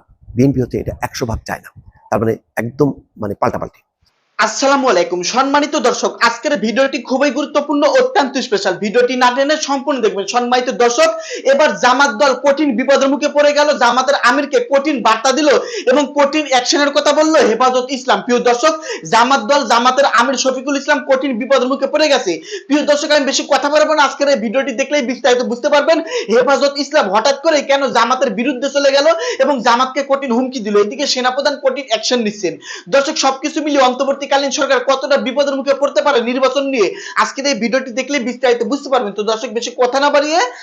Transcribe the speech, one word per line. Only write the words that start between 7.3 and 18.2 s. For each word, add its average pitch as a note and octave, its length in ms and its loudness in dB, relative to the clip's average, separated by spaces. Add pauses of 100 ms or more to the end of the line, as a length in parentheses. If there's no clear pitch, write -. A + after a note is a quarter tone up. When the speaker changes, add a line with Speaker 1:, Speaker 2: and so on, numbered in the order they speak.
Speaker 2:
গুরুত্বপূর্ণ, D4 460 -2 (180)
অত্যন্ত C4 320 0 (140)
স্পেশাল। G3 260 -2 (100)
ভিডিওটি B3 380 0
না B3 140 4
টেনে C#4 200 0 (120)
সম্পূর্ণ C#4 380 -2
দেখবেন। F#3+ 200 0 (100)
সম্মানিত B3 340 0 (140)
দর্শক, D#4 260 2 (420)
এবার D4+ 180 4 (140)
জামাত B3+ 280 4 (100)
দল C#4 100 4 (140)
কঠিন C#4+ 320 2
বিপদের C4+ 360 2
মুখে C#4+ 220 -2
পড়ে D4 220 4
গেল, D4 120 2 (120)
জামাতের B3+ 360 2 (120)
আমিরকে C#4 280 0 (140)
কঠিন C#4 240 0 (100)
বার্তা A3+ 320 2
দিল D4+ 120 2 (420)
এবং D4 120 4 (140)
কঠিন C#4+ 340 2
অ্যাকশনের C#4 460 0
কথা D4 220 2
বলল D#4 160 4 (140)
হেফাজত B3 380 2 (100)
ইসলাম। A#3 280 0